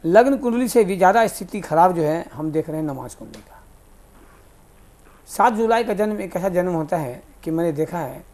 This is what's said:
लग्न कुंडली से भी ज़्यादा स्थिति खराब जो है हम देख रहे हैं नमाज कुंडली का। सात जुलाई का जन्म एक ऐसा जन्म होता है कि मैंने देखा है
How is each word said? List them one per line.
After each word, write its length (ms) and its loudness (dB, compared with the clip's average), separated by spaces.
लग्न 320 6
कुंडली 320 -2
से 160 4
भी 120 -2
ज़्यादा 300 4
स्थिति 340 -8
खराब 320 4
जो 100 0
है 300 -2
हम 180 -6
देख 180 -4
रहे 80 -6
हैं 80 -4
नमाज 300 -8
कुंडली 260 -20
का। 220 -20
सात 260 2
जुलाई 320 0
का 100 -4
जन्म 260 -2
एक 160 -8
ऐसा 120 -2
जन्म 240 0
होता 240 -2
है 260 -8
कि 60 -6
मैंने 220 -2
देखा 260 -4
है 360 -10